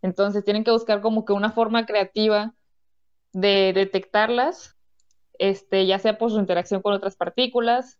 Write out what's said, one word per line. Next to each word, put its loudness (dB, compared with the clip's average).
entonces -2
tienen 0
que 2
buscar 0
como -2
que 2
una 0
forma 0
creativa 0
de 2
detectarlas, -2
este, 0
ya 0
sea 0
por -2
su 0
interacción -2
con 0
otras -4
partículas, -2